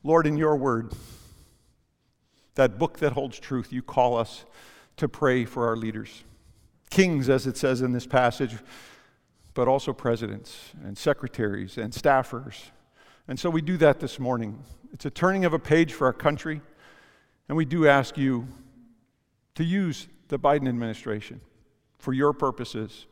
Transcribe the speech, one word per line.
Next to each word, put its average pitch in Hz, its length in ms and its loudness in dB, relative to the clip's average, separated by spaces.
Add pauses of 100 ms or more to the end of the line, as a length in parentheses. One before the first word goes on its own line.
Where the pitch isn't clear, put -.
Lord, 160 240 4
in 151 100 0
your 151 200 2
word, 120 360 -2 (1600)
that 123 220 4
book 156 200 -2
that 143 160 0
holds 139 260 -6
truth, - 320 -6
you 127 80 -6
call 123 380 0
us - 260 -6 (540)
to 147 100 -2
pray 127 380 0
for 120 200 -4
our 113 100 0
leaders. 110 460 -10 (680)
Kings, 160 400 2
as 131 160 2
it 127 100 -4
says 131 240 0
in 127 120 0
this 123 140 -4
passage, 123 520 0 (960)
but 123 140 2
also 135 240 0
presidents 110 800 -6 (120)
and 101 140 -12
secretaries 104 800 -4
and 113 140 -8
staffers. 131 760 -2 (580)
And - 100 -8
so 180 100 -4
we 165 140 0
do 175 140 -2
that 147 240 6
this - 180 -8
morning. 120 460 -4 (280)
It's - 140 -14
a 139 40 -4
turning 190 340 2
of 170 80 4
a 156 80 0
page 160 320 4
for 131 160 2
our 127 40 4
country, 151 480 -2 (880)
and 139 80 -2
we 160 80 2
do 156 220 2
ask 139 320 6
you 131 300 0 (1040)
to - 80 -4
use 175 460 -2 (180)
the 139 120 -4
Biden 143 300 4
administration 117 720 -6 (580)
for - 140 -6
your 139 200 4
purposes 123 800 -4